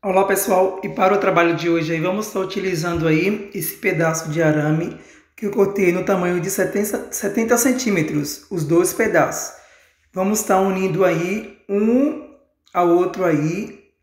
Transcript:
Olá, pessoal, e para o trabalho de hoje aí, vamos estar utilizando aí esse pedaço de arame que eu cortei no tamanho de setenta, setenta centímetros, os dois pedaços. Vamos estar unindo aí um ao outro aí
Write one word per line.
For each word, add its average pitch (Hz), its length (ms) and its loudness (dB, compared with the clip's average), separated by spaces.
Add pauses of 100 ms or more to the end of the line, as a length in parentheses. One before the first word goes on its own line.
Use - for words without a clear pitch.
Olá, 196 200 2
pessoal, 190 600 2
e 190 60 -4
para 190 240 2
o 196 40 2
trabalho 170 380 2
de 165 140 -2
hoje 165 240 0
aí, 160 60 -2
vamos 185 260 -2
estar - 120 -6
utilizando 180 720 -2
aí 185 460 0
esse 170 240 -6
pedaço 160 520 -2
de 160 120 0
arame 156 580 0 (340)
que - 120 -8
eu 196 40 -2
cortei 196 400 2
no 185 140 -2
tamanho 180 340 0
de 180 120 -4
setenta, - 600 -2
setenta 226 460 0
centímetros, 175 960 0
os 165 140 -4
dois 170 280 2
pedaços. - 640 0 (560)
Vamos 196 280 -2
estar 190 200 2
unindo 190 440 0
aí 180 540 -2 (100)
um 240 680 0 (380)
ao 175 160 4
outro 180 340 2
aí 165 680 -2 (120)